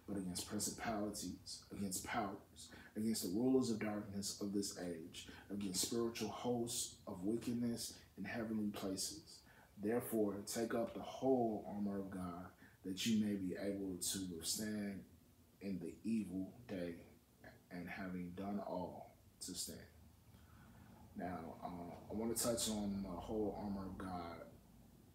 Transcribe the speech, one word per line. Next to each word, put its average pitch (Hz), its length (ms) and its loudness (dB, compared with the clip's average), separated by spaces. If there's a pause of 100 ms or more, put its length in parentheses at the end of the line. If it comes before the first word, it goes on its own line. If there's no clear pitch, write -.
but - 100 0
against 175 320 0
principalities, - 1200 -2
against - 320 0
powers, - 680 -2 (280)
against 110 240 4
the 95 180 2
rulers 127 300 8
of 110 80 4
darkness 101 640 -2
of 101 100 0
this 98 280 2
age, 87 480 -4 (240)
against 98 300 2
spiritual 117 480 2
hosts 120 640 0 (100)
of 95 180 -6
wickedness 117 760 2 (180)
in 95 60 -6
heavenly 107 480 2
places. - 680 -2 (360)
Therefore, 107 600 4 (100)
take 117 260 2
up 113 220 2
the 95 60 -4
whole 117 760 4
armor 101 240 0
of 95 100 -4
God, 90 380 -4 (360)
that 95 220 -2
you 110 180 8
may 101 120 4
be 92 200 0
able 98 420 0
to 98 220 0 (140)
withstand 101 680 -2 (580)
in 95 180 -2
the 85 140 -4 (100)
evil 95 500 2 (140)
day, 87 280 -2 (720)
and 87 200 -6
having 90 460 -4
done 98 300 0
all, - 520 -4 (240)
to - 120 -4
stand." - 260 -4 (1400)
Now, 87 460 -6
uh, 87 480 -8
I - 20 -4
wanna 113 220 2
touch 117 340 4
on 101 320 2
the 95 80 -2
whole 104 540 0
armor 98 240 -2
of 92 100 -6
God 87 480 -4 (680)